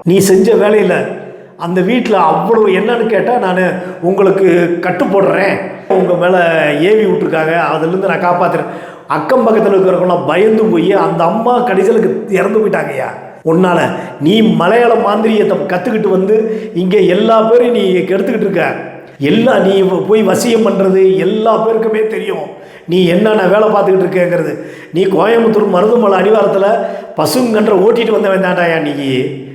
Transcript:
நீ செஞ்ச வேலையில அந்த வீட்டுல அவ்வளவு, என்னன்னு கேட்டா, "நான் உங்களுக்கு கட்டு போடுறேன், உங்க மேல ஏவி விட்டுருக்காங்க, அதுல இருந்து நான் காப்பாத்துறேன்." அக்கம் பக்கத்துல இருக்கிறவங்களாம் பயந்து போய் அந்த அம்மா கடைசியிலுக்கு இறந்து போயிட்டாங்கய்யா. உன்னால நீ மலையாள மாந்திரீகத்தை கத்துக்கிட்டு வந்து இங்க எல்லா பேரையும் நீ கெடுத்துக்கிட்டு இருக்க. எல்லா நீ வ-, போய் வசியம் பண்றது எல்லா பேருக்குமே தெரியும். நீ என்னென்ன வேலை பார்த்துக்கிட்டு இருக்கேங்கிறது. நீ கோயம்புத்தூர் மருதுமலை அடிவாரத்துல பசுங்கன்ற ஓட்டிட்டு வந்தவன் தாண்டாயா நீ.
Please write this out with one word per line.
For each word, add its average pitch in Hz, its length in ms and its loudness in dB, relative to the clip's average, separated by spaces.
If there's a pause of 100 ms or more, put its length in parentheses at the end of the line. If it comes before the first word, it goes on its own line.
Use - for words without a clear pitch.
நீ 180 140 2
செஞ்ச 196 360 4
வேலையில 196 400 2 (640)
அந்த 180 240 -2
வீட்டுல 220 320 0
அவ்வளவு, 190 540 2
என்னன்னு 220 380 0
கேட்டா, 220 300 0
"நான் 185 460 -2 (200)
உங்களுக்கு 185 800 2
கட்டு 180 240 -2
போடுறேன், 190 520 0 (300)
உங்க 185 260 0
மேல 170 520 2 (140)
ஏவி 208 260 2
விட்டுருக்காங்க, 160 540 -2
அதுல 156 280 -2
இருந்து 190 200 -2
நான் 170 160 -2
காப்பாத்துறேன்." 175 460 -2 (380)
அக்கம் 220 400 0
பக்கத்துல 202 280 2
இருக்கிறவங்களாம் 180 520 0
பயந்து 220 360 2
போய் 175 300 2
அந்த 170 300 0
அம்மா 226 440 0
கடைசியிலுக்கு 202 640 0
இறந்து 202 280 0
போயிட்டாங்கய்யா. 147 720 -4 (160)
உன்னால 170 340 2 (420)
நீ 202 200 2
மலையாள 208 520 2
மாந்திரீகத்தை 214 640 0 (120)
கத்துக்கிட்டு 208 420 -2
வந்து 196 640 -2
இங்க 185 240 0
எல்லா 208 440 2
பேரையும் 240 340 2
நீ 196 180 0
கெடுத்துக்கிட்டு 190 460 -2
இருக்க. 175 340 -2 (460)
எல்லா 220 380 2
நீ 190 240 2
வ-, 185 260 0
போய் 214 200 2
வசியம் 226 400 2
பண்றது 190 500 2
எல்லா 220 500 0
பேருக்குமே 220 400 0
தெரியும். - 520 -8 (260)
நீ 180 200 2
என்னென்ன 208 360 2
வேலை 202 260 2
பார்த்துக்கிட்டு 190 360 2
இருக்கேங்கிறது. 175 540 -2 (360)
நீ 180 120 0
கோயம்புத்தூர் 196 680 2
மருதுமலை 208 460 2
அடிவாரத்துல 196 460 2 (520)
பசுங்கன்ற 220 540 0
ஓட்டிட்டு 220 400 2
வந்தவன் 190 320 0
தாண்டாயா 175 360 0
நீ. 139 380 -4 (380)